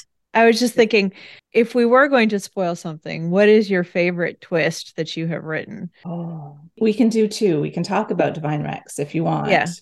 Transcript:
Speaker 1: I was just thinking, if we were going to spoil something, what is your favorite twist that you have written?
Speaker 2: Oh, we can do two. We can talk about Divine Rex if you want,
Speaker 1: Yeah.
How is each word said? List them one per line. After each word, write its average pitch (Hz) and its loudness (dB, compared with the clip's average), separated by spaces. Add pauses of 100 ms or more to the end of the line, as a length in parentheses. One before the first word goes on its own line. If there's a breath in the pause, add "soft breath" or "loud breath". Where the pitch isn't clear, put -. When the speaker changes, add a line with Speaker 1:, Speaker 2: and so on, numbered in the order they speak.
(360)
Speaker 1:
I 226 6
was 226 2
just 240 0
thinking, 220 2 (380 loud breath)
if 226 2
we 240 4
were 254 4
going 247 4
to 208 -2
spoil 180 -6
something, 160 -8
what 196 4
is 214 6
your 180 0
favorite 175 -2
twist 160 -4
that 160 -6
you 165 -6
have 165 -6
written? 160 -10 (120 soft breath)
Speaker 2:
Oh, 165 -12 (240)
we 220 2
can 214 4
do 214 2
two. 190 0
We 151 -4
can 170 -6
talk 202 -4
about 156 0
Divine 151 -6
Rex - -10
if 147 -6
you 165 -2
want, 156 -2
Speaker 1:
Yeah. 175 2 (140)